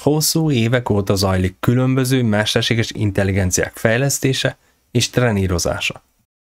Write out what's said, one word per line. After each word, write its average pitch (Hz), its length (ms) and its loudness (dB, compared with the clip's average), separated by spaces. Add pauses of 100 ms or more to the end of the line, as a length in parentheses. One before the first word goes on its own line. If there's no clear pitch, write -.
hosszú 156 500 0
évek 120 380 0
óta 101 260 0
zajlik 92 440 0
különböző 127 640 2
mesterséges 113 680 0
intelligenciák 95 840 0
fejlesztése 131 840 -2 (340)
és - 180 0
trenírozása. 98 960 -2 (420)